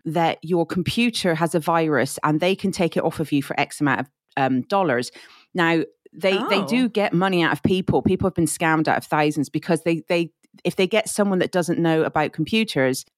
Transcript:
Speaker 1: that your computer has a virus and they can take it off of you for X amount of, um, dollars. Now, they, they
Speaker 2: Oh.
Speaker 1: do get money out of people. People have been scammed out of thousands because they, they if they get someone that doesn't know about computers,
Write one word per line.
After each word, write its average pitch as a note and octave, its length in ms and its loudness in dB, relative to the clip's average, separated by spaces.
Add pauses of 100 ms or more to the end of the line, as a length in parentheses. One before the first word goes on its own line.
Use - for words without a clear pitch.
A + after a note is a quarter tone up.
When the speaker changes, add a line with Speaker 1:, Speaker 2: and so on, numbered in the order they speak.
Speaker 1:
that E3 380 0
your E3 240 0
computer G3 720 0
has E3 180 0
a F3 60 0
virus D3+ 640 0
and D3+ 160 2
they F#3 160 0
can F#3+ 160 -2
take E3+ 240 -2
it F#3 80 0
off D#3+ 160 -2
of D3+ 100 -4
you C#3+ 120 2
for - 180 -6
X - 200 -6
amount C3+ 200 0
of, C3+ 60 -8 (300)
um, C3 260 0
dollars. D3+ 500 0 (420)
Now, E3 280 2 (320)
they, F#3+ 180 0 (160)
they - 140 0
Speaker 2:
Oh. F#3 40 -4
Speaker 1:
do B3 220 0
get G3+ 240 -2
money F3+ 300 2
out D#3+ 100 2
of C#3+ 100 -2
people. F3+ 400 0
People F#3+ 240 0
have F3 80 -2
been E3+ 120 2
scammed D#3+ 420 0
out B2+ 100 2
of - 60 -6
thousands D3+ 440 0
because D#3+ 360 -2
they, E3 240 0
they E3+ 240 -2 (320)
if F3+ 120 -2
they F#3+ 100 2
get G#3+ 220 0
someone G3+ 320 0
that - 120 0
doesn't E3+ 260 0
know E3 260 2
about - 280 -2
computers, D3+ 720 0 (140)